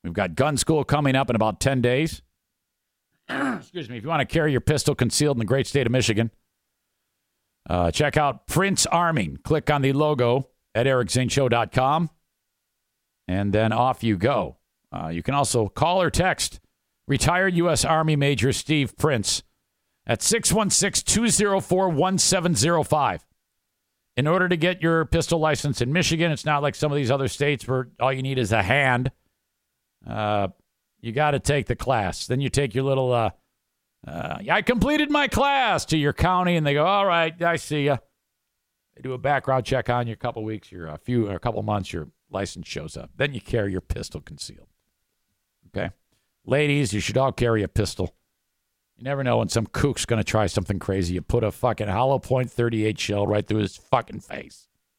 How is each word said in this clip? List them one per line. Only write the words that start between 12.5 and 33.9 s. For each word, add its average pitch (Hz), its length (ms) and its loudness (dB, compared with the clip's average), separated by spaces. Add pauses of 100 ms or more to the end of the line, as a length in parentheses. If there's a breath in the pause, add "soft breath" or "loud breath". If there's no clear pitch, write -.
and 98 260 -2
then 110 200 2
off 120 320 0
you 107 120 2
go. 107 400 0 (360)
Uh, 80 160 -8
you 85 140 -6
can 131 120 -2
also 123 340 2
call 180 320 0
or 165 100 2
text - 500 0 (480)
retired 180 460 2
U 170 140 2
S 151 160 2
Army 156 320 2
Major 139 360 2
Steve 143 440 -2
Prince 135 460 -2 (680)
at 117 140 -2
six - 300 0
one 202 180 2
six - 320 0
two 226 260 2
zero 202 320 2
four 185 280 2
one 180 300 2
seven 175 360 2
zero 160 300 2
five. 127 420 0 (920)
In 135 100 0
order 180 220 2
to 175 80 2
get 175 240 0
your 165 240 2
pistol 165 340 0
license 151 420 0
in 123 120 0
Michigan, 165 400 0
it's - 120 -6
not 147 180 0
like 147 120 -2
some 151 160 -2
of 143 60 -2
these 131 140 0
other 135 180 0
states 143 380 -2
where 127 220 -2 (120)
all 131 120 0
you 131 100 -4
need 131 160 -2
is 110 140 0
a 107 100 2
hand. 127 480 2 (960)
Uh, 104 420 -2 (520)
you 113 120 -8
gotta 143 260 0
take 143 280 0
the 120 100 -4
class. 107 500 -2
Then 127 140 -2
you 135 80 -2
take 127 260 0
your 135 100 0
little, 135 280 0
uh, 113 180 2 (760)